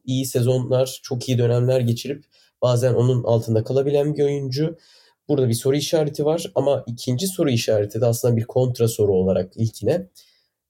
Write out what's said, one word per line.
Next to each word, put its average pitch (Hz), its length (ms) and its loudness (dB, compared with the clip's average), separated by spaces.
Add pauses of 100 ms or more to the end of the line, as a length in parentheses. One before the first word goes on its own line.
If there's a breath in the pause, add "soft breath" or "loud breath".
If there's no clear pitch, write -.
iyi 131 220 -2
sezonlar, 127 760 0
çok 123 260 -6
iyi 127 100 2
dönemler 123 420 2
geçirip 120 440 -2 (380 soft breath)
bazen 123 320 2
onun 123 300 2
altında 113 400 2
kalabilen 143 500 0
bir 143 100 0
oyuncu. 143 520 -2 (520 soft breath)
Burada 135 200 2
bir 113 60 2
soru 135 220 0
işareti 151 480 -2
var 156 300 -2
ama 139 320 0
ikinci 127 400 -4
soru 170 240 0
işareti 110 500 0
de 107 60 -6
aslında 117 300 2
bir 113 80 0
kontra 123 440 0
soru 104 240 2
olarak 92 440 0
ilkine. 113 520 -2 (600 soft breath)